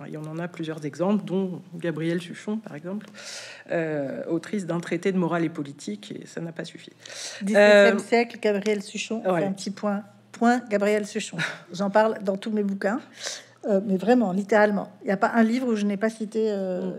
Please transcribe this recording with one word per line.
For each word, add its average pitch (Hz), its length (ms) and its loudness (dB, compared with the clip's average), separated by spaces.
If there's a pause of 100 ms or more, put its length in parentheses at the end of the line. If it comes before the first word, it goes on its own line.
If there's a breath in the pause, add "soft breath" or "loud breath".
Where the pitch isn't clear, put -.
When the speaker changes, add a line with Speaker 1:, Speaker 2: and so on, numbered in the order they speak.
(120)
Speaker 1:
Et 156 40 -10
on 151 100 -10
en 160 120 -10
a 170 100 -6
plusieurs 160 380 -10
exemples, 180 400 0
dont 185 380 -4 (100)
Gabrielle 170 480 -2
Suchon, 214 360 -8
par 165 180 -12
exemple, 180 320 -10 (640 loud breath)
euh, 151 560 -2
autrice 170 400 -4
d'un 170 120 -2
traité 175 320 -2
de 185 60 0
morale 170 260 0
et 156 60 0
politique, 156 640 -10
et - 160 -12
ça - 120 -12
n'a 165 120 -8
pas 165 140 -10
suffi. - 260 -18 (500 loud breath)
Speaker 2:
Dix-septième 202 540 8
Speaker 1:
Euh, 214 40 0
Speaker 2:
siècle, 233 400 2
Gabrielle 208 440 0
Suchon, - 420 -8
Speaker 1:
ouais. 180 140 2
Speaker 2:
fait 196 80 0
un 196 60 -2
petit 196 180 -8
point, 208 320 -4 (280)
point, 240 280 2 (100)
Gabrielle 202 380 2
Suchon. - 300 -8 (360 loud breath)
J'en 196 160 -2
parle 220 320 4
dans 196 160 -2
tous 220 140 -6
mes 208 100 0
bouquins, 196 380 -2 (680 loud breath)
euh, 196 220 2
mais 190 100 2
vraiment, 202 360 4
littéralement. 208 580 2 (100)
Il - 40 -12
n'y 202 60 -2
a 196 60 0
pas 226 160 2
un 233 80 6
livre 240 280 2
où 226 60 2
je 208 80 0
n'ai 202 140 0
pas 220 140 0
cité, 220 400 -2
euh, 190 480 -4